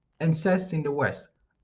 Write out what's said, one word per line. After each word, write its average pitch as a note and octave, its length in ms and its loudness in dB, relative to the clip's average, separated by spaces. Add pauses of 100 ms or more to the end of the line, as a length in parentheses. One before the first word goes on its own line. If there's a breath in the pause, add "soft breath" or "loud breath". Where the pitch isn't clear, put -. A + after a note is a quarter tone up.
(240)
and D#3+ 80 4
sets F#3 400 0
in D#3 100 0
the D3 80 -2
west. C#3 460 -2 (280)